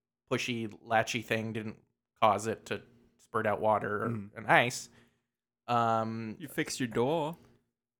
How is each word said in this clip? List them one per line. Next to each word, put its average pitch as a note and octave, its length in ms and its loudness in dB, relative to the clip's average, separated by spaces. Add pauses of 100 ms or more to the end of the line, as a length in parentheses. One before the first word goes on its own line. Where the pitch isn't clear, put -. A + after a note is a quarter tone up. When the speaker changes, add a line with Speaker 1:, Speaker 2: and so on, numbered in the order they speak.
(280)
Speaker 1:
pushy, A#2 440 -2 (120)
latchy A2+ 380 2
thing A2 300 -2
didn't G#2+ 240 -8 (440)
cause G#2+ 280 4
it G#2 180 -4
to G#2 140 -4 (420)
spurt A2 240 -2
out G#2 140 2
water G#2+ 460 0
or, - 20 0
Speaker 2:
Mm. G#2+ 280 -4
Speaker 1:
and A2 120 -12
ice. C3 400 2 (800)
Um, A2+ 720 0
Speaker 3:
You D3+ 100 -14
fixed - 320 -4
your C3 60 2
door. C#3+ 500 0 (640)